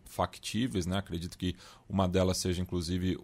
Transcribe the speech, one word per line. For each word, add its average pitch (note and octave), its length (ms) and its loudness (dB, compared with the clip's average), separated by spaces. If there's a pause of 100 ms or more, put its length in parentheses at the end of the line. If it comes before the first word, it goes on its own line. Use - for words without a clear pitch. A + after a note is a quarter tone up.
factíveis, F#2 800 -2
né? F#2 120 0
Acredito F2 400 -6
que F2+ 160 0 (340)
uma F#2+ 200 4
delas F#2 300 4
seja, F2+ 240 0
inclusive, F2+ 600 0